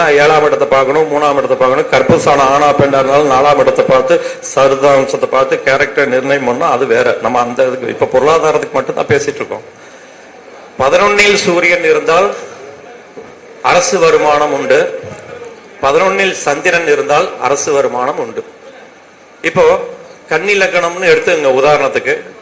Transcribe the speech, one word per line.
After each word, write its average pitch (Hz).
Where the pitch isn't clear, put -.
ஏழாம் 151
இடத்தை -
பார்க்கணும், 139
மூணாம் 147
இடத்தை 127
பார்க்கணும், 131
கற்புசான 143
ஆணா 143
பெண்ணா 139
இருந்தாலும் 139
நாலாம் 139
இடத்தை 131
பார்த்து 131
சருதாம்சத்தை 135
பார்த்து 131
கேரக்டர் 135
நிர்ணயம் 131
பண்ணணும். 139
அது 127
வேற, 120
நம்ம 123
அந்த 123
இதுக்கு 120
இப்ப 113
பொருளாதாரத்துக்கு 147
மட்டும்தான் 151
பேசிட்டு 139
இருக்கோம். 107
பதினொன்னில் 202
சூரியன் 175
இருந்தால் 160
அரசு 170
வருமானம் 151
உண்டு, 135
பதினொன்னில் 185
சந்திரன் 160
இருந்தால் 147
அரசு 139
வருமானம் 127
உண்டு. 113
இப்போ 165
கன்னி 185
லக்னம்னு 180
எடுத்துங்க 156
உதாரணத்துக்கு, 139